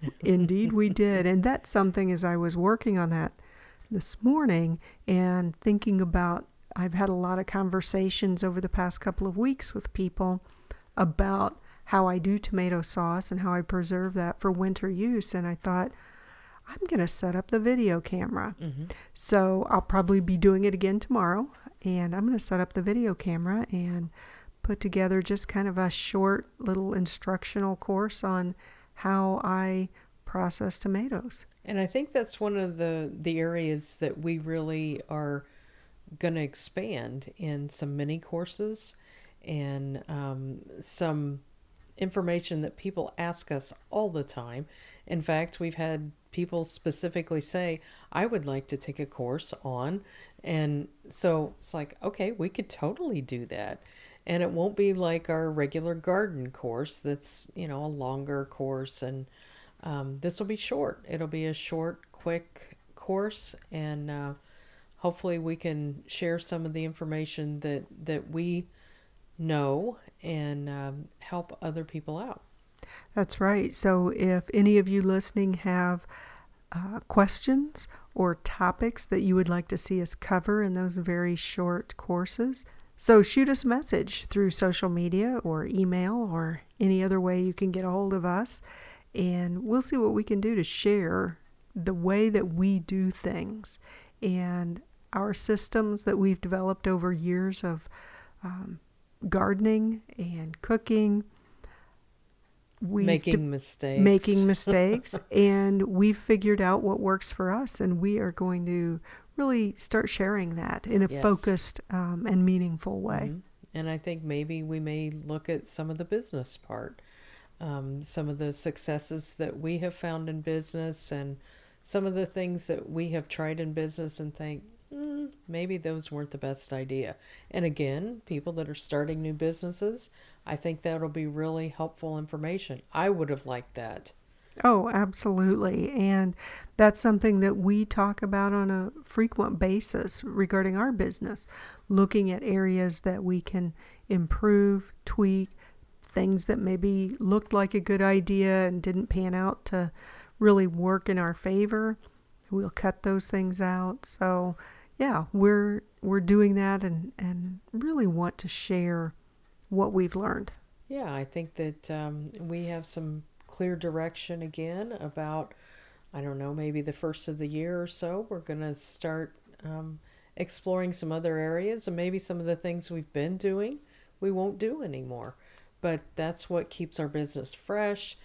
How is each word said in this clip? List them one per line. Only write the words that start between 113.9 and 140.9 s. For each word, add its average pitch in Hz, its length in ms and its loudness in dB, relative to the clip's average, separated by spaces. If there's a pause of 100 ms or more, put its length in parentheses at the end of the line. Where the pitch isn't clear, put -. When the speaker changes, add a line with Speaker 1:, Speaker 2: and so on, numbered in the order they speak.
Speaker 1:
I 160 80 -4
think 165 240 -8
maybe 156 400 -4
we 156 180 -4
may 156 300 -4
look 151 380 -8
at 165 180 -2
some 156 240 -6
of 160 80 -6
the 170 60 -6
business 165 520 -6
part, - 460 -12 (580)
um, 139 440 -6
some 147 240 -4
of 147 100 -4
the 147 140 -2
successes 151 840 -6
that - 220 -4
we 160 200 -2
have 175 160 -4
found 160 340 -6
in 156 120 -6
business 160 720 -4
and 139 240 -6 (460)
some 196 240 -2
of 190 80 -2
the 185 120 0
things 180 420 -4
that - 200 -4
we 165 220 -4
have 156 180 -4
tried 156 320 -4
in 160 120 -4
business 156 480 -6
and 151 140 -8
think, 151 280 -10 (300)
"Hmm, 285 340 -8 (200)
maybe 180 300 -4
those 160 340 -6
weren't 147 200 -8
the 143 80 -10
best 139 340 -8
idea." 131 440 -6 (340)
And 180 140 -2
again, 170 640 -2
people 160 280 -6
that 160 140 -6
are 151 60 -10
starting 151 480 -4
new 156 120 -4
businesses, 175 760 -4 (360)
I 151 100 -4
think 160 260 -6
that'll 165 280 -2
be 156 160 -4
really 160 420 -4
helpful 160 500 -6
information. 151 640 -6 (100)
I 175 180 2
would 160 180 0
have 139 180 -4
liked 123 280 -8
that. 113 380 -10 (520)
Speaker 2:
Oh, 226 240 6
absolutely. 196 1040 2
And 196 420 2 (420)
that's 208 240 8
something 214 400 6
that 196 160 4
we 202 280 4
talk 202 380 0
about 202 300 2
on 202 200 2
a 190 180 -2 (140)
frequent 214 560 0
basis - 640 0
regarding 190 520 2
our 233 140 2